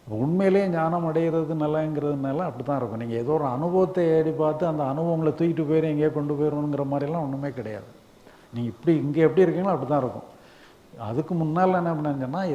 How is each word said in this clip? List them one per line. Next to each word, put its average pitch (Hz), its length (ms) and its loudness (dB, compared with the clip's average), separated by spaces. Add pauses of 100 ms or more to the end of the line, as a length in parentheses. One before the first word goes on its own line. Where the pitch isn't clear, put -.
(220)
உண்மையிலேயே 190 420 4 (120)
ஞானம் 165 320 0
அடைகிறது 160 460 0 (100)
நிலைங்கிறதுனால 147 840 -2
அப்படி 123 160 -10
தான் 143 160 -2
இருக்கும். 113 220 -4
நீங்க 117 180 -4
ஏதோ 123 160 -2
ஒரு 151 100 0 (100)
அனுபவத்தை 180 520 2
தேடி 160 320 4
பார்த்து 151 300 0
அந்த 151 120 -2 (100)
அனுபவம் 165 240 0
உங்களை 160 220 2
தூக்கிட்டு 165 300 0
போயிரும், 160 240 2
எங்கேயோ 151 240 2
கொண்டு 147 240 -2
போயிருங்கிற 147 440 0 (100)
மாதிரிலாம் 147 320 -2
ஒண்ணுமே 139 320 -6
கிடையாது. 107 300 -10 (680)
நீங்க 120 200 -4
இப்படி 165 180 0 (120)
இங்க 147 240 0
எப்படி 185 160 6
இருக்கீங்களோ 175 320 0
அப்படி 127 160 -6
தான் 143 120 2
இருக்கும். 113 240 -8 (840)
அதுக்கு 147 320 -2
முன்னால 180 400 2
என்ன 170 140 -2
பண்ணேன்னு 147 300 -2
சொன்னா, 156 160 -4 (120)